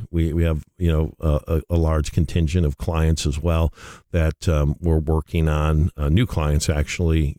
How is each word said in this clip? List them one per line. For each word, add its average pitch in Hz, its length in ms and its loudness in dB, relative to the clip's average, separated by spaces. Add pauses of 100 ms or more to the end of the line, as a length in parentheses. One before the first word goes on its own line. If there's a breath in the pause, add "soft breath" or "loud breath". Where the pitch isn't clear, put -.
(120)
We, 82 200 0
we 82 120 0
have, 80 200 -2 (140)
you 85 140 2
know, 78 260 0
a, 78 380 0
a, 76 60 0 (120)
a - 20 2
large 78 360 0
contingent 82 520 0
of 71 140 -2
clients 80 480 0
as 71 140 -2
well 82 340 0 (380 loud breath)
that, 80 360 0
um, 73 320 0
we're 80 200 2
working 78 480 0
on, 78 480 2
uh, 73 120 -2
new 98 180 2
clients 73 440 0
actually, 76 680 0